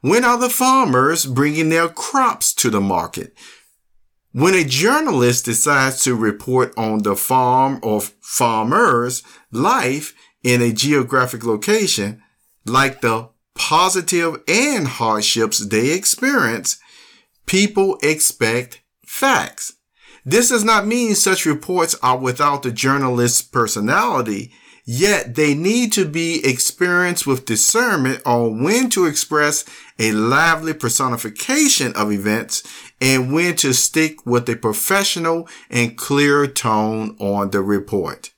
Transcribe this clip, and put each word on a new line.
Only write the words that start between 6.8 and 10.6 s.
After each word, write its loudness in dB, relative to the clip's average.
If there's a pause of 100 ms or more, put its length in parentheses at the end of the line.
the 2
farm 2
or 0 (200)
farmers' 0 (300)
life -2 (300)
in 2